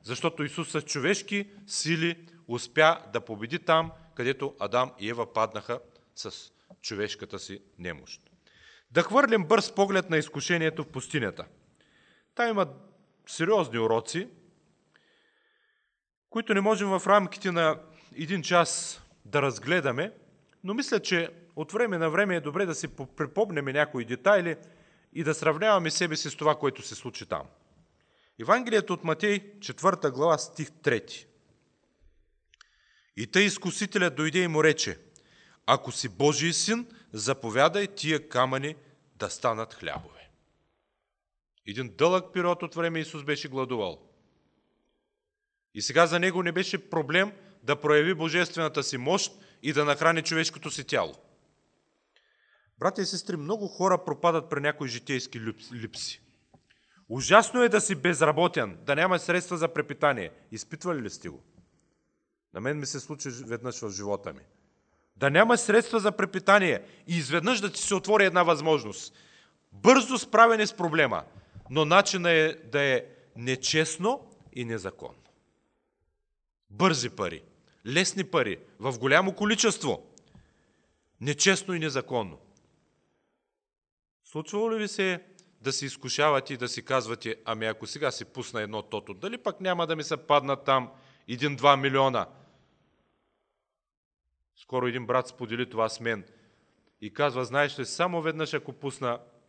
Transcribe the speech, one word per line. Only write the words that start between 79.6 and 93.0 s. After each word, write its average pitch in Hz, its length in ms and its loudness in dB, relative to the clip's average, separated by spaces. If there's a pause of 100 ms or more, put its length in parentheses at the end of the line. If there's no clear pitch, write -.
Нечестно 185 520 2
и 170 60 -2
незаконно. 123 600 -4 (1800)
Случвало 208 480 -4
ли 226 60 -2
ви 208 100 -4
се 190 360 -2 (380)
да 135 120 -2
се - 120 -4
изкушавате 135 680 0
и 123 40 -10
да 123 100 -6
си 117 180 -10
казвате: 113 500 -2 (100)
„Ами 110 200 -4
ако 110 220 -6
сега 143 240 -4
си - 140 -12
пусна 120 360 -8
едно 107 200 -6
тото, 104 320 -10
дали 196 240 -8
пък - 240 -6
няма 175 260 -2
да 160 80 -2
ми 151 80 -8
се 147 140 -4
паднат 139 480 2
там 131 260 2 (360)
един-два 139 500 4
милиона?“ 135 500 2 (2250)